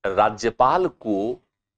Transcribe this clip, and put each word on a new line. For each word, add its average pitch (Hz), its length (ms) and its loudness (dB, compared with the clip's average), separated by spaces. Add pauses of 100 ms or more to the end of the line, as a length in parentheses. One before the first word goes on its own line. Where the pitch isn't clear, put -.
राज्यपाल 110 840 0
को 113 540 -4 (360)